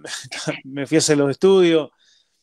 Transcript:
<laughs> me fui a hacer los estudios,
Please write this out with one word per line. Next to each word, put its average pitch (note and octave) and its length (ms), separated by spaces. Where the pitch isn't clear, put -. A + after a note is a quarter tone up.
<laughs> - 600
me C3+ 220
fui D#3 100
a D#3 40
hacer D3 180
los C#3+ 120
estudios, E3+ 600